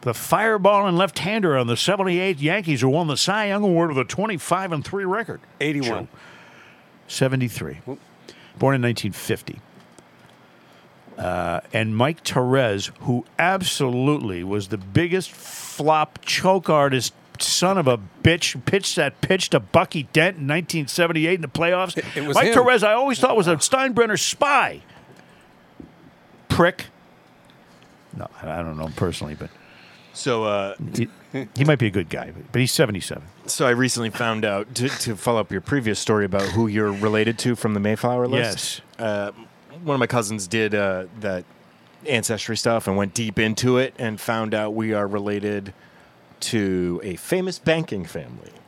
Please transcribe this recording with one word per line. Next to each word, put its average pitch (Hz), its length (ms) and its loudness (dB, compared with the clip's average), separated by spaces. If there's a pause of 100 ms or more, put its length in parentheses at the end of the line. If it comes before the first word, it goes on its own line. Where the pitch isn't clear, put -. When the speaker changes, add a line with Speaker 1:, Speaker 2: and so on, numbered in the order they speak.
Speaker 1:
the 117 120 0
fireball 202 720 2
and 175 100 2
left-hander 185 640 0
on 123 80 2
the 117 100 0
seventy-eight 185 640 0
Yankees 156 440 0
who 131 60 4
won 160 200 2
the 139 80 -2
Cy 208 320 0
Young 202 160 0
Award 170 260 4
with 135 80 -2
a 127 60 2
twenty-five 190 680 -2
and 147 120 -4
three 196 200 -6
record. 185 360 -4 (200)
Speaker 2:
Eighty-one. 139 460 -2
Speaker 1:
True. - 120 -20 (880)
Seventy-three. 123 760 -2
Speaker 2:
Whoop. 131 140 -12 (600)
Speaker 1:
Born 135 180 4
in 131 40 0
nineteen 117 320 0
fifty. - 480 -6 (1600)
Uh, 87 420 -4 (120)
and 110 240 0
Mike 139 280 2
Torres, 127 680 2 (100)
who 123 240 0 (140)
absolutely 135 1040 0
was 98 260 -4
the 104 100 -6
biggest 165 520 0
flop - 920 -2
choke 190 440 2
artist, 143 440 4 (260)
son 190 400 2
of 160 80 2
a 123 140 4 (240)
bitch, 160 400 2
pitched - 320 0
that 143 240 0
pitch 190 300 0
to 147 100 4
Bucky 160 520 2
Dent 170 260 4
in 143 80 -6
nineteen 156 400 -2
seventy-eight 165 500 2
in 185 40 -4
the 151 80 -8
playoffs. 175 500 0
Speaker 2:
It, 165 60 -4 (120)
it 147 100 -2
was 147 100 2
Speaker 1:
Mike 220 120 6
Speaker 2:
him. 233 60 4
Speaker 1:
Torres, 247 300 6
I 208 80 6
always 254 260 2
thought 254 180 4
was 180 120 4
a 170 80 4
Steinbrenner 233 640 2
spy. 226 640 0 (1700)
Prick. - 380 4 (1300)
No, 85 120 -10 (140)
I, 78 80 -8 (100)
I - 20 -4
don't 80 140 -6
know 78 100 -6
him 78 60 -8
personally, 78 420 -4
but 78 160 -14 (600)
Speaker 3:
So, 117 320 -2
uh, 101 300 -2 (200)
Speaker 1:
he, 117 140 -2 (480)
he 139 80 2
might 147 160 4
be 120 80 2
a - 20 0
good 90 180 -4
guy, 65 220 -8
but, - 220 -18
but 120 80 2
he's 127 120 2
seventy-seven. 101 520 -2 (220)
Speaker 3:
So - 200 0
I 123 40 6
recently 120 400 0
found 113 340 -2
out, 104 320 -2
to, 123 120 0
to 120 280 -6
follow 117 240 0
up 101 120 -4
your 95 80 -2
previous 110 380 0
story 107 260 2
about 98 180 0
who 98 260 0
you're 104 240 0
related 107 480 2
to 123 160 0
from 107 180 -2
the 104 60 0
Mayflower 120 480 0
list. 120 520 -2 (180)
Speaker 1:
Yes. - 80 -10
Speaker 3:
Uh, 101 260 -4 (500)
one 151 120 -2
of 135 40 0
my 123 80 2
cousins 107 400 -2
did, 107 280 0
uh, 95 320 -2 (140)
that 95 240 -6 (600)
ancestry 113 500 -2
stuff 113 300 0
and 95 100 0
went 101 180 0
deep 110 240 -2
into 110 400 2
it 131 200 -2
and 110 220 -6
found 113 340 -2
out 107 200 -2
we 110 200 -2
are 104 120 0
related 101 680 -4 (640)
to 92 640 -2
a 95 140 -8
famous 185 420 -4
banking 156 460 -2
family. 60 460 -14 (180)